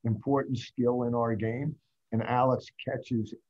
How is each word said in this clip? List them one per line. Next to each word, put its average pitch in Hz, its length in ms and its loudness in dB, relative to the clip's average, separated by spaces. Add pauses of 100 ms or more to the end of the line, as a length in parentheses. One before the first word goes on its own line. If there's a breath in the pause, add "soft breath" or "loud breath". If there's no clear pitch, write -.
important 127 540 0
skill 123 460 0
in 120 100 0
our 117 220 2
game, 123 400 -2 (360)
and 110 120 0
Alex 123 420 2 (180)
catches 120 520 -4 (140)